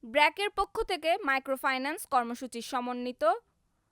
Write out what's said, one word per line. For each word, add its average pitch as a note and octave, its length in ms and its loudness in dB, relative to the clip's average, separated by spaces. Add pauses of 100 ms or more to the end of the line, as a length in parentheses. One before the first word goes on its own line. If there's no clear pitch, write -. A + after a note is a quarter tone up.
ব্র্যাকের D4+ 440 2
পক্ষ G4 320 -2
থেকে E4+ 360 0
মাইক্রোফাইন্যান্স C4+ 880 -2
কর্মসূচির A#3+ 560 -2
সমন্বিত B3 640 -4 (680)